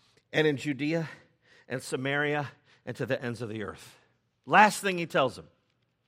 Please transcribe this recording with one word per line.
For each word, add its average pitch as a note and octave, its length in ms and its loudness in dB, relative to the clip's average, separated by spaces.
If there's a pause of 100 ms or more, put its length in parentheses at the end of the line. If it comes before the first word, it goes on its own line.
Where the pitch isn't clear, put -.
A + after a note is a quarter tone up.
(320)
and D3+ 140 2
in D3 120 2
Judea D3 520 -4 (580)
and B2+ 140 -8
Samaria C#3+ 720 -2 (340)
and A#2+ 100 -8
to C3+ 100 -6
the B2 160 -2
ends A#2+ 200 -6
of A2+ 80 -8
the A2 140 -6
earth." - 360 -14 (460)
Last G3 360 6
thing F#3+ 160 -2
he E3+ 80 -2
tells C#3 300 2
them. - 120 -18 (600)